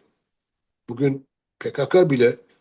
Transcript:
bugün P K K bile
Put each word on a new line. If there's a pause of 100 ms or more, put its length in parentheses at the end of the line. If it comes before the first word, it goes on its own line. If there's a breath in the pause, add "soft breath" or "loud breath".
(880)
bugün (340)
P
K
K
bile (240)